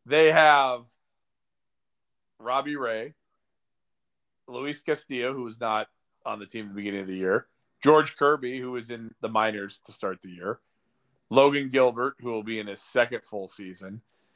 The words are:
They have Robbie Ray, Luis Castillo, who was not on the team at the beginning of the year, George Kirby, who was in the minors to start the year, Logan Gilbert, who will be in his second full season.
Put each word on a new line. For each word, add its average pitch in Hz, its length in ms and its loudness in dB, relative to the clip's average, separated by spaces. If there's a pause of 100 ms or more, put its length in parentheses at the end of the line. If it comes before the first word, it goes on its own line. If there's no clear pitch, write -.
They 156 260 6
have 143 500 6 (1600)
Robbie 135 360 -2
Ray, 120 380 -6 (1300)
Luis 139 340 -10
Castillo, 135 520 -4
who 131 100 -8
was 113 160 -12
not 110 280 -2 (380)
on 110 140 -6
the 101 60 -14
team 110 200 -12
at 101 40 -14
the 98 60 -16
beginning 101 260 -6
of 95 60 -10
the 95 80 -8
year, 95 320 0 (360)
George 151 340 6
Kirby, 131 420 0
who 127 120 -10
was 120 200 -10
in 113 300 -12
the 110 80 -6
minors 110 560 -2
to - 60 -18
start 95 300 -8
the 95 100 -20
year, 90 280 -8 (720)
Logan 139 400 4
Gilbert, 127 500 0
who 120 100 -10
will 110 140 -6
be 110 160 -8
in 104 80 -10
his 101 140 -14
second 120 420 -2
full 98 240 -12
season. 95 540 -16 (340)